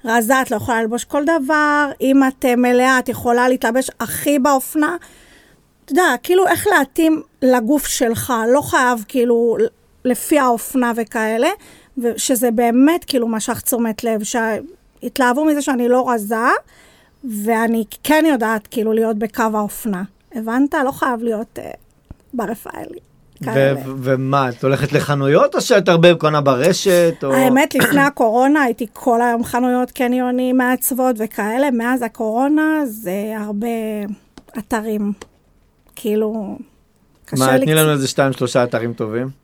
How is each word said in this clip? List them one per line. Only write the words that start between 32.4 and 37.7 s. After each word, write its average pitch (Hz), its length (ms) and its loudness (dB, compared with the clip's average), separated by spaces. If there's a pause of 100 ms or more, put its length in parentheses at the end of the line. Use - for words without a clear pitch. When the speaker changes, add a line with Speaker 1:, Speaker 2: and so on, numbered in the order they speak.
Speaker 1:
זה 214 520 -6
הרבה 208 300 -6 (880)
אתרים. 214 560 -4 (840)
כאילו, 214 600 -4 (680)
קשה 131 200 0
Speaker 2:
מה, 131 120 4
Speaker 1:
לי - 80 2
Speaker 2:
תני 156 80 2